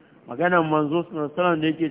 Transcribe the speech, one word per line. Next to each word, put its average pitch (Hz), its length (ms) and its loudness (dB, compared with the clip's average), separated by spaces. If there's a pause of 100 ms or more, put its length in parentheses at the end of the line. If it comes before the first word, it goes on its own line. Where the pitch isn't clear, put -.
(280)
maganar 170 360 2
Manzo 156 380 0
sallallahu 151 280 -6
alaihi 160 80 -12
wasallam 175 220 2
da 160 60 0
yake 156 240 -2